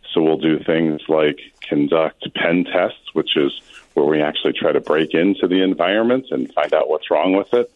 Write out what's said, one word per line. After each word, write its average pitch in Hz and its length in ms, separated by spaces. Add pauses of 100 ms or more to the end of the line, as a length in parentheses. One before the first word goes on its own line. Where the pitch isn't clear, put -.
(140)
So 82 100
we'll 78 140
do 78 260
things 80 440
like 78 300 (240)
conduct 76 720
pen 87 320
tests, - 480
which 78 240
is 71 140 (420)
where 73 120
we 76 160
actually 76 320
try 76 180
to 71 100
break 78 320
into 92 340
the 92 140
environment 107 720
and 65 220
find 78 200
out 78 160
what's 78 220
wrong 87 240
with 98 180
it 120 220